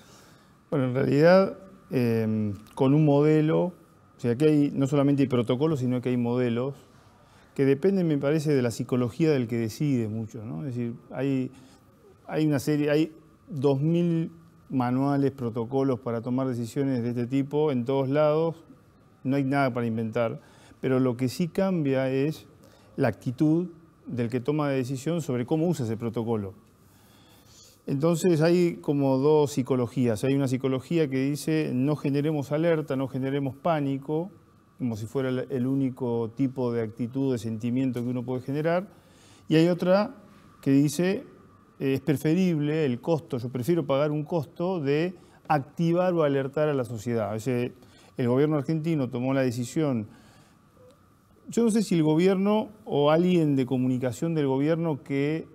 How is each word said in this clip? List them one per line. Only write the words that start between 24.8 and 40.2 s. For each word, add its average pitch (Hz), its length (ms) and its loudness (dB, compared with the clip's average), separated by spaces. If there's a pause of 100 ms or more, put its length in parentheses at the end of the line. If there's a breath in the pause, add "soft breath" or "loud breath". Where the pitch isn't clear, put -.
sobre 123 240 -2
cómo 160 200 0
usa 151 200 -2
ese 110 100 -4
protocolo. 110 560 -4 (1300 loud breath)
Entonces 160 540 2
hay 170 340 4
como 139 420 0
dos 147 360 4
psicologías. 123 720 0
Hay 135 120 2
una 139 120 0
psicología 131 640 -2
que 131 140 -2
dice, 147 500 -2
"No 135 220 0
generemos 143 560 -2
alerta, 156 440 0
no 135 120 -4
generemos 135 480 -4
pánico", 151 720 -2 (480)
como 117 180 -4
si 107 120 -8
fuera 131 220 -2
el, 127 200 -4
el 127 160 -2
único 127 680 -2
tipo 131 360 -2
de 117 120 -2
actitud, 127 480 -4
de 120 80 -2
sentimiento 120 640 -2
que 123 60 -4
uno 127 120 -4
puede 127 220 -6
generar. 165 420 -2 (600 loud breath)
Y 156 80 2
hay 165 140 6
otra 185 420 2 (500 loud breath)